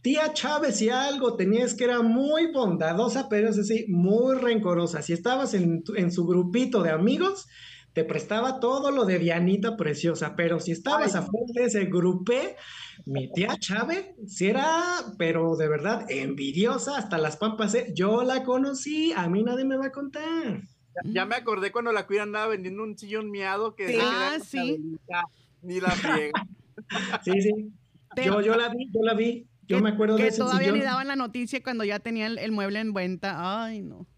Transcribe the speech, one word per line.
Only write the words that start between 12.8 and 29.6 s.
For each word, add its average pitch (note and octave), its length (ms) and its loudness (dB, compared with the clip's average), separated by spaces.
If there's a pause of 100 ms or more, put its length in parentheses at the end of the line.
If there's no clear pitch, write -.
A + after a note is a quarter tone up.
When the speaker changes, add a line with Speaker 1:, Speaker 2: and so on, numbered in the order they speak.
Speaker 1:
mi C3+ 280 -4
tía G#3 260 -2
Chávez C4+ 480 -2 (200)
sí F#3 200 -4
era, D4 340 2 (380)
pero E3 380 2
de D#3 120 0
verdad, D#3+ 400 -2
envidiosa C#3+ 920 -2
hasta E3+ 200 -4
las D3+ 180 -2
pampas, G#3+ 380 0
¿eh? A#3 200 0
Yo G#3 280 2
la B3+ 220 0
conocí, C#4 720 0
a F3 120 0
mí G3 140 4
nadie B3 220 0
me C4+ 120 0
va C4+ 100 -2
a C4+ 60 -4
contar. D4 680 -4 (440)
Speaker 2:
Ya, G#3 80 -4
ya F#3 140 0
me A3+ 100 -2
acordé G#3 360 -2
cuando A#3 200 -2
la G3+ 140 0
Queen G3+ 160 0
andaba G#3+ 260 -4
vendiendo G3 340 -6
un G#3+ 160 -8
sillón G#3+ 320 -6
miado G3+ 440 -4
que G3 140 -6
Speaker 3:
Sí. B3 60 0
Speaker 2:
decía A#3 160 2
que A#3 60 -2
era C4+ 180 -2
Speaker 4:
Ah, D#4+ 60 -4
sí. - 180 -8
Speaker 2:
Chabelita, F3 640 -4 (400)
ni F3+ 180 -6
la F#3 100 2
friega. G3 560 -2 (300)
Speaker 1:
<laughs> A3 480 -8
Sí, F#3 80 0 (100)
sí. G#3+ 300 0 (420)
Speaker 4:
Te- B3+ 100 -2
Speaker 1:
Yo, G#3 160 4
yo A3 160 4
la A#3 120 2
vi, A#3+ 240 -6
yo A3 100 0
la A3+ 120 2
vi. A#3 320 -2 (200)